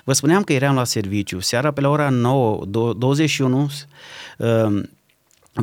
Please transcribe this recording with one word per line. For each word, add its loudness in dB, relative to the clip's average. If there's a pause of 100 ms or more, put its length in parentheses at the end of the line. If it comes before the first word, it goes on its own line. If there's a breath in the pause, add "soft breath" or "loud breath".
Vă 0
spuneam 4
că 0
eram 2
la 2
serviciu. -4
Seara -2
pe -4
la 2
ora 2
nouă, 2
do-, -2
douăzeci 2
și -2
unu, 2 (680 loud breath)
um, 0 (720)